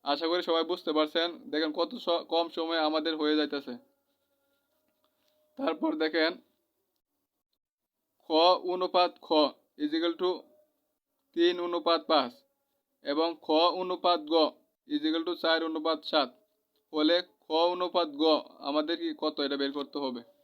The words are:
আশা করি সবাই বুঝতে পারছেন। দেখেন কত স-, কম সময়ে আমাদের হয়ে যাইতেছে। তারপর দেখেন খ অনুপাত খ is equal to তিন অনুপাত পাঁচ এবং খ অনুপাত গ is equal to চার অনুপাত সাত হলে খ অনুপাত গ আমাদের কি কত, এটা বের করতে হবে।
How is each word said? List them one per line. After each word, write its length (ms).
আশা 220
করি 160
সবাই 200
বুঝতে 280
পারছেন। 360
দেখেন 220
কত 240
স-, 340
কম 200
সময়ে 300
আমাদের 360
হয়ে 220
যাইতেছে। 360
তারপর 360
দেখেন 360
খ 80
অনুপাত 480
খ 80
is 160
equal 260
to 100
তিন 240
অনুপাত 480
পাঁচ 240
এবং 220
খ 60
অনুপাত 380
গ 160
is 140
equal 240
to 100
চার 280
অনুপাত 400
সাত 260
হলে 240
খ 80
অনুপাত 360
গ 140
আমাদের 380
কি 200
কত, 220
এটা 180
বের 140
করতে 280
হবে। 220